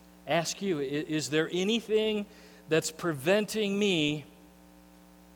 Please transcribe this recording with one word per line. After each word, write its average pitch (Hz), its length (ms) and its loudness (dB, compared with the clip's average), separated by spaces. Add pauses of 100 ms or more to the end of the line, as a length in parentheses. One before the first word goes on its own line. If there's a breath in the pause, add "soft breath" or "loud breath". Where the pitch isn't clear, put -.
(280)
ask 165 340 0
you, 190 180 0
i-, 143 40 -2
is 143 460 -2
there 156 220 2
anything 214 760 0 (440 loud breath)
that's 156 220 2
preventing 196 840 0
me 156 460 2 (1120)